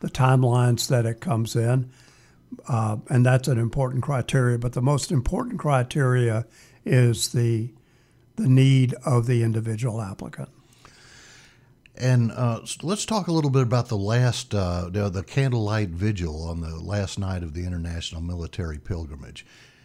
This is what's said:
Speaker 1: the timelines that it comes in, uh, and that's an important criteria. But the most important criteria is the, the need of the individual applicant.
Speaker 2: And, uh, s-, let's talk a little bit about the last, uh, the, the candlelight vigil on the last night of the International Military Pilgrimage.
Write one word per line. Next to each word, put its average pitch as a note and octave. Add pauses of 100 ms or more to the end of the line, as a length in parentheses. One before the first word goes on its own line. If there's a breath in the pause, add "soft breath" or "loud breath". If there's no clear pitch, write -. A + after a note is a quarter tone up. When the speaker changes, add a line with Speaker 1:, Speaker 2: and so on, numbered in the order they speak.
Speaker 1:
the -
timelines B2
that A#2+
it A#2
comes A2+
in, B2 (760 soft breath)
uh, A2 (120)
and B2
that's B2+
an B2+
important B2
criteria. B2
But A#2
the B2+
most C#3+
important G3
criteria B2+ (400 soft breath)
is B2
the, A#2 (600 soft breath)
the A3
need C3 (100)
of A#2+
the A#2+
individual A2+
applicant. F#2+ (1500 loud breath)
Speaker 2:
And, B2
uh, A#2
s-, -
let's F#3+
talk G3+
a F3
little D3
bit C3
about A#2+
the A2
last, A2+
uh, F2+
the, G2+
the F#2
candlelight A2
vigil E2
on E2+
the D#2+
last F#2+
night F#2
of D2+
the F2
International E2+
Military E2+
Pilgrimage. D2 (380 soft breath)